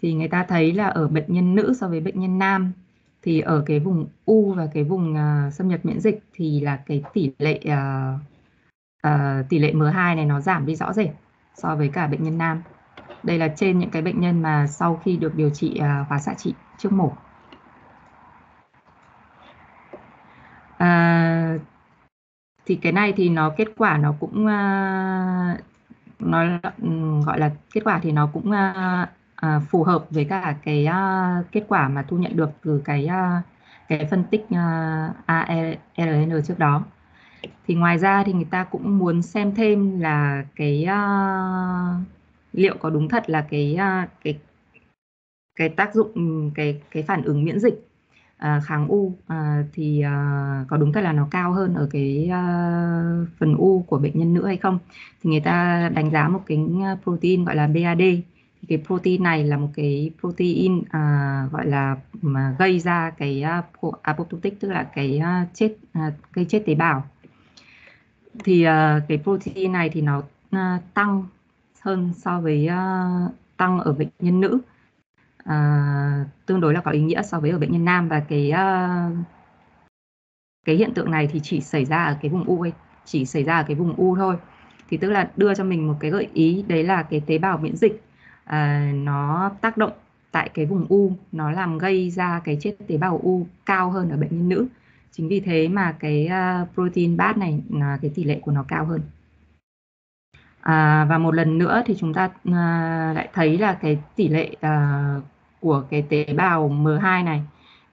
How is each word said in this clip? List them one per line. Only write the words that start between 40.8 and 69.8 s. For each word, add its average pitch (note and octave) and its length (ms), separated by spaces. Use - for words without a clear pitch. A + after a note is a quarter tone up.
à, F#3+ 140
liệu F#3 280
có D#3 100
đúng D3+ 180
thật A3+ 220
là D3+ 200
cái, D3 240
à, F#3 340
cái, D3+ 140
cái E3 120
tác G3+ 260
dụng, E3+ 600
cái, D3 360
cái D#3 120
phản D3+ 200
ứng D3 220
miễn E3 140
dịch, A3 280
à, D3 280
kháng D3 240
U, G3 240
à, D3+ 460
thì, D3+ 280
à, C#3+ 680
có D3 80
đúng D3 160
thật G#3+ 80
là F3 120
nó D3 180
cao F3+ 220
hơn F#3 220
ở D3 160
cái, C#3+ 420
à, F3+ 100
phần D3+ 180
U F#3 260
của C3+ 160
bệnh D3 200
nhân E3+ 160
nữ F3 120
hay G3 100
không. F#3 220
Thì E3 80
người D#3 100
ta E3+ 540
đánh D#3 160
giá D3+ 180
một F#3+ 180
cái, D#3 120
à, F#3+ 180
protein F3+ 420
gọi D#3 120
là D3 100
B D3+ 180
A E3+ 100
D. F3 80
Thì - 80
cái D3+ 180
protein F#3 360
này E3 220
là D3 120
một D3 180
cái D3 360
protein, F3 720
à, C#3+ 600
gọi B2 140
là C#3 300
mà C3+ 360
gây F#3 200
ra E3+ 320
cái, C#3+ 320
à, E3 200
po-, D#3+ 120
apoptotic, E3+ 580
tức G3 80
là F3+ 140
cái, C#3+ 360
à, F3 360
chết, G#3+ 220
à, D#3 200
gây F3+ 120
chết G#3+ 220
tế D3+ 80
bào. D3 300
Thì, F3+ 180
à, D#3 460
cái D3+ 100
protein F#3+ 540
này E3+ 160